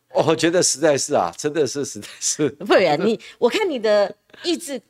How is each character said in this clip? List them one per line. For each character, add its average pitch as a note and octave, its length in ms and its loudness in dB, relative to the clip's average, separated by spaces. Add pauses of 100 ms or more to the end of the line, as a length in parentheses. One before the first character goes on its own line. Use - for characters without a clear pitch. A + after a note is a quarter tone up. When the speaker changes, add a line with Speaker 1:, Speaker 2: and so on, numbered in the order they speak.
(120)
Speaker 1:
我 D#3 240 2
觉 E3 140 2
得 E3+ 140 2
实 - 160 -2
在 D3 180 4
是 C#3+ 160 -4
啊， F2+ 240 2
真 D3 140 -4
的 D3 160 0
是 C#3+ 160 -6
实 A2 160 -10
在 - 80 -14 (120)
是。 - 300 -2
Speaker 2:
不 G#3 240 -2
然 E3 320 4
你， A3 140 0 (180)
我 A#3+ 120 2
看 F#4+ 200 0
你 C#4 80 -4
的 G#3 360 2 (300)
意 D#4+ 140 -2
志， C4+ 320 -10